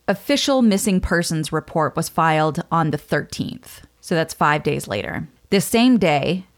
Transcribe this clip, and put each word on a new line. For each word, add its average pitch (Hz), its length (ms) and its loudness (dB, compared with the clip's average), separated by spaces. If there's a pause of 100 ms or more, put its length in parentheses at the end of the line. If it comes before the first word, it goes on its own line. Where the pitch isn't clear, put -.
official 262 540 0
missing 202 380 2
persons 165 520 -2
report 156 440 -4
was 165 120 -4
filed 156 640 0
on 165 200 0
the 147 80 -4
thirteenth. - 840 -6 (220)
So - 120 -4
that's 160 200 -2
five 151 280 2
days 143 240 -2
later. 104 400 -6 (240)
The 196 100 4
same 240 380 4
day, 156 460 0 (140)